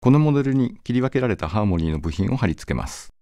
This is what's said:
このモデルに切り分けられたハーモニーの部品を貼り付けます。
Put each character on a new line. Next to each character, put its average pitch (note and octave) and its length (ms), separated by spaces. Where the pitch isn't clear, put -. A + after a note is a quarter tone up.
こ B2 60
の C#3+ 80
モ D3+ 140
デ C#3+ 100
ル C3+ 120
に C3 280
切 A#2+ 120
り B2 60
分 C3 100
け C3+ 100
ら B2+ 80
れ G2+ 80
た - 100
ハ G#2+ 160
ー - 20
モ F#2+ 120
ニ E2 140
ー - 20
の D#2 80
部 E2 100
品 F#2+ 220
を C3+ 40
貼 B2+ 120
り D#2 80
付 - 140
け D2 40
ま B1 140
す。 - 340